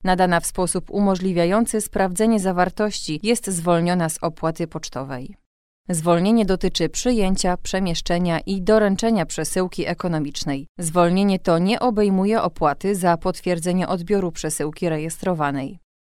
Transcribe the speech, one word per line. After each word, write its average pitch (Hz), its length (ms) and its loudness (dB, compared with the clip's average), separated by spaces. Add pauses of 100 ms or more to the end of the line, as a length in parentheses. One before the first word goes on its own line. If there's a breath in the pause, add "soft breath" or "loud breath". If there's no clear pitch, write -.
nadana 180 360 4
w - 60 -4
sposób - 460 -4
umożliwiający 190 880 2
sprawdzenie 208 580 2
zawartości, 180 840 -2
jest 226 240 0
zwolniona 170 640 2
z - 120 -8
opłaty 165 460 -4
pocztowej. 135 680 -10 (540)
Zwolnienie 175 560 4
dotyczy 180 440 0
przyjęcia, 190 680 2
przemieszczenia 175 800 -2
i 190 220 -4
doręczenia 214 640 2
przesyłki 180 640 -4
ekonomicznej. 156 800 -4 (120)
Zwolnienie 180 600 2
to 170 180 2
nie 185 220 2
obejmuje 202 640 2
opłaty 165 540 0
za 175 220 2
potwierdzenie 180 720 -2
odbioru 180 440 0
przesyłki 156 580 -4
rejestrowanej. 151 920 -4 (280)